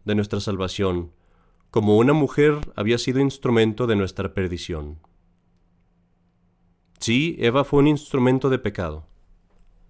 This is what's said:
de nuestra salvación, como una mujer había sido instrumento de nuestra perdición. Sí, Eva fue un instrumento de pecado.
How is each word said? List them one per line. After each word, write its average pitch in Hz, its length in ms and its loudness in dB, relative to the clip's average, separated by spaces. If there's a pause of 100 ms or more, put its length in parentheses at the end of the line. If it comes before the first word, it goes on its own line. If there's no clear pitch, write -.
de 104 100 -2
nuestra 104 240 -2
salvación, 92 720 -4 (580)
como 104 280 4
una 127 160 6
mujer 147 440 2 (180)
había 110 220 0
sido 127 220 -2
instrumento 120 640 0
de 113 100 2
nuestra 95 380 -4
perdición. 82 720 -6 (1900)
Sí, 139 380 -2
Eva 117 240 2
fue 143 160 2
un 143 80 6
instrumento 135 600 0
de 131 100 0
pecado. 80 480 -8 (840)